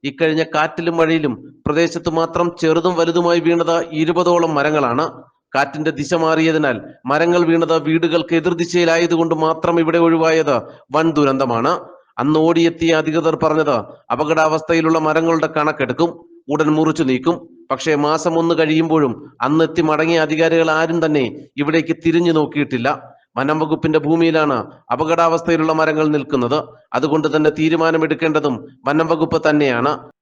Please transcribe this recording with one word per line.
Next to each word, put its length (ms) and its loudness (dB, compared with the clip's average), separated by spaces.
ഇക്കഴിഞ്ഞ 340 0
കാറ്റിലും 440 -2
മഴയിലും 360 2
പ്രദേശത്ത് 520 0
മാത്രം 280 0
ചെറുതും 400 2
വലുതുമായി 460 2
വീണത് 280 2
ഇരുപതോളം 560 2
മരങ്ങളാണ്. 480 0
കാറ്റിന്റെ 440 -2
ദിശ 120 -4
മാറിയതിനാൽ 520 2
മരങ്ങൾ 280 2
വീണത് 260 2
വീടുകൾക്ക് 520 0
എതിർദിശയിലായതുകൊണ്ട് 960 0
മാത്രം 380 0
ഇവിടെ 220 2
ഒഴിവായത് 500 2
വൻ 120 2
ദുരന്തമാണ്. 560 0
അന്ന് 240 2
ഓടിയെത്തിയ 560 2
അധികൃതർ 320 0
പറഞ്ഞത് 320 2
അപകടാവസ്ഥയിലുള്ള 920 0
മരങ്ങളുടെ 500 0
കണക്കെടുക്കും, 520 -2
ഉടൻ 240 0
മുറിച്ചു 320 0
നീക്കും. 260 0
പക്ഷേ 200 -2
മാസം 320 0
ഒന്ന് 220 2
കഴിയുമ്പോഴും 520 0
അന്നെത്തി 340 0
മടങ്ങിയ 360 0
അധികാരികൾ 420 0
ആരും 240 -2
തന്നെ 220 0
ഇവിടേക്ക് 340 0
തിരിഞ്ഞു 340 2
നോക്കിയിട്ടില്ല. 500 -2
വനം 240 0
വകുപ്പിന്റെ 420 0
ഭൂമിയിലാണ് 500 2
അപകടാവസ്ഥയിലുള്ള 880 0
മരങ്ങൾ 340 0
നിൽക്കുന്നത്. 420 -2
അതുകൊണ്ട് 380 0
തന്നെ 240 2
തീരുമാനമെടുക്കേണ്ടതും 960 0
വനം 240 0
വകുപ്പ് 340 0
തന്നെയാണ്. 480 2